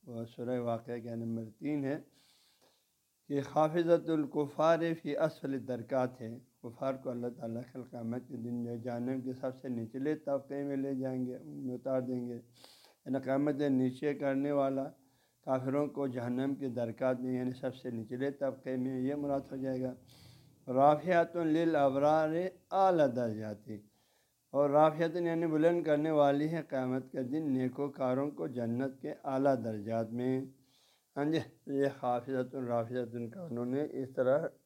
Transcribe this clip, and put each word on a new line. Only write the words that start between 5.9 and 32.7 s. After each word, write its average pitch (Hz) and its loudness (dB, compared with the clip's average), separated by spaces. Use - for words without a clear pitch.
ہے، 113 -8
کفار 131 -4
کو 131 -6
اللہ 120 -4
تعالیٰ 117 -6
کل 131 -12
قیامت 120 -6
کے 135 -12
دن 120 -6
جو 120 -6
جہنم 123 -4
کے 127 -6
سب 131 -4
سے 135 -10
نچلے 131 -2
طبقے 139 -4
میں 139 -2
لے 135 -2
جائیں 131 -2
گے، 123 -6
ان 147 -14
میں 123 -4
اتار 131 0
دیں 123 -4
گے، 120 -6
یعنی - -8
قیامت 139 2
کے 143 2
نیچے 131 2
کرنے 139 0
والا 135 2
کافروں 135 2
کو 139 -2
جہنم 123 -2
کے 139 -4
درکات 120 0
میں، 127 -2
یعنی 127 -2
سب 127 -4
سے 127 -10
نچلے 123 -4
طبقے 131 -4
میں، 127 -2
یہ 135 0
مراد 143 -2
ہو 139 -8
جائے 131 -2
گا۔ 127 -4
رافعۃ 151 6
للابرار 156 4
اعلیٰ 175 6
درجات، 107 -4
اور 143 4
رافعۃ 156 6
یعنی 165 2
بلند 165 4
کرنے 156 2
والی 143 6
ہے 165 -2
قیامت 131 -2
کے 135 -4
دن 156 0
نیکوکاروں 131 0
کو 160 -6
جنت 123 -2
کے 147 -6
اعلیٰ 135 4
درجات 110 -4
میں۔ 127 0
ہاں 139 -2
جی، 160 0
یہ 139 2
خافضۃ 127 -2
الرافعۃ 120 -2